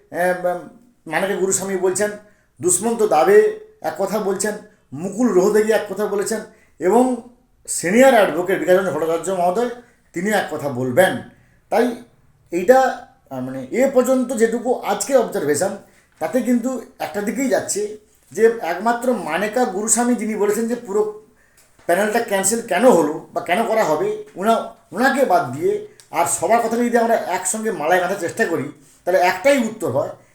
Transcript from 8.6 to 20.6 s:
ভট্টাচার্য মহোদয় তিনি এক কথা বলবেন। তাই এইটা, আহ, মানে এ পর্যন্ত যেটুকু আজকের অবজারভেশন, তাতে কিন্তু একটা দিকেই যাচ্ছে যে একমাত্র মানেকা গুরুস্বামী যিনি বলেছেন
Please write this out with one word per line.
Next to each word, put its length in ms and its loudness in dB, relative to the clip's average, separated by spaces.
ভট্টাচার্য 360 -2
মহোদয় 400 0
তিনি 180 -4
এক 200 0
কথা 180 -6
বলবেন। 540 2
তাই 340 0
এইটা, 560 2
আহ, 100 -10
মানে 300 -8
এ 240 2
পর্যন্ত 380 2
যেটুকু 420 0
আজকের 420 -2
অবজারভেশন, 600 0
তাতে 240 -2
কিন্তু 400 -2
একটা 220 -8
দিকেই 280 -4
যাচ্ছে 480 -4
যে 300 2
একমাত্র 500 -2
মানেকা 520 -2
গুরুস্বামী 500 0
যিনি 200 -4
বলেছেন 340 0